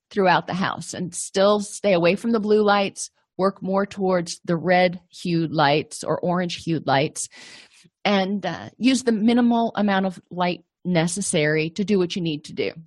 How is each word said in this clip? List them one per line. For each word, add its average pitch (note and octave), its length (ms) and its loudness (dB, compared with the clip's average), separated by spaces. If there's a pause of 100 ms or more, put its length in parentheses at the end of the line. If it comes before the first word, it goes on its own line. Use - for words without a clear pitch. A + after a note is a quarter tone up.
(100)
throughout F3+ 360 2
the - 80 -6
house E3+ 400 -4
and F3 200 -8
still G3+ 460 2
stay G3+ 320 -2
away E3+ 220 4
from A#3 180 -4
the A3+ 80 0
blue G#3+ 220 4
lights, G3+ 480 0 (260)
work G3 260 -2
more G3 240 0
towards F#3 580 -2
the F3 120 0
red F3+ 440 2 (100)
hued E3 420 -2
lights D3+ 520 0
or - 160 -4
orange F3 420 -4
hued E3 240 -4
lights, C3+ 420 0 (760)
and, G3 420 0
uh, G#2+ 320 -10
use B3+ 240 2
the A#3+ 100 0
minimal A#3 640 2
amount G3 320 2
of F3+ 140 -8 (100)
light F3+ 340 -2 (200)
necessary E3 880 0
to G3+ 140 -4
do G3 140 2
what F3 160 0
you F#3 80 -4
need D#3 220 -4
to - 80 -18
do. G#2 180 -4 (160)